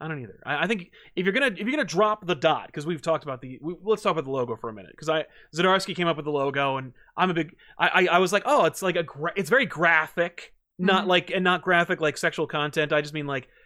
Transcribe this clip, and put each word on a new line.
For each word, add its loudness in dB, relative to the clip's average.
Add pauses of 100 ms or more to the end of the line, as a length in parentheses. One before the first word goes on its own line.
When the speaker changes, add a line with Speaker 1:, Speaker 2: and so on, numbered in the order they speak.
Speaker 1:
I -10
don't -8
either. -16
I, -2
I 0
think -4 (240)
if -2
you're 2
gonna, 0
if -4
you're -2
gonna 0
drop 0
the 0
dot, 0
'cause -8
we've -4
talked -2
about -8
the, -14
we, -8
let's 0
talk 2
about -2
the -8
logo -2
for -10
a -14
minute, -18
'cause -6
I, 0 (320)
Zdarsky 2
came 0
up 2
with -10
the -4
logo, 0
and -8 (240)
I'm 2
a -2
big, -4 (200)
I, 2
I, 4
I 6
was 2
like, 0
"Oh, 4
it's -2
like -2
a 0
gra-, -8
it's -4
very 4
graphic." 0 (260)
Not 2
Speaker 2:
Mm-hmm. -4
Speaker 1:
like, 2
and -2
not 2
graphic 2
like 0
sexual -2
content. -2
I 4
just -10
mean, -6
like, -6 (180)